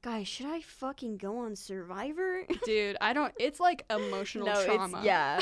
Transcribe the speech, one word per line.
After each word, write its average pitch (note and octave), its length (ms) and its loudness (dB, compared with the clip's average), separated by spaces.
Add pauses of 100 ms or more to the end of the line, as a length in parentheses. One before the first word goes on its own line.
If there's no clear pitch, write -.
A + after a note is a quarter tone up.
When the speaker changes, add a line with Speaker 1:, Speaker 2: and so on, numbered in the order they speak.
Speaker 1:
Guys, A3+ 240 -4
should B3+ 200 -8
I E4 160 -4
fucking C4 560 -8
go G3 200 -4
on A#3 160 -6
Survivor? B3 880 -4 (120)
<laughs> - 100 -6
Speaker 2:
Dude, G#3 360 2
I G#3+ 120 2
don't, C#4+ 260 2
it's, D4 220 0
like, F4 280 4
emotional G#3 580 -2
Speaker 1:
No, G#3 80 2
it's, G3+ 100 6
Speaker 2:
trauma. F#3+ 400 2
Speaker 1:
yeah. D#3+ 380 6